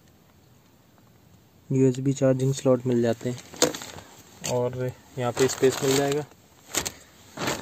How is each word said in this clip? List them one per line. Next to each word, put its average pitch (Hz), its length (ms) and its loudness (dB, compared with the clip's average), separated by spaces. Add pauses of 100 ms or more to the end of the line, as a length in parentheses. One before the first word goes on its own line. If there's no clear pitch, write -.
(1700)
यूएसबी 131 440 2
चार्जिंग 131 400 2
slot 127 340 2
मिल 120 140 2
जाते 117 280 0
हैं। - 1200 -6
और 123 400 -2 (260)
यहाँ 120 140 -2
पे 131 180 2
space - 340 0
मिल 135 140 2
जाएगा, 139 280 0 (1400)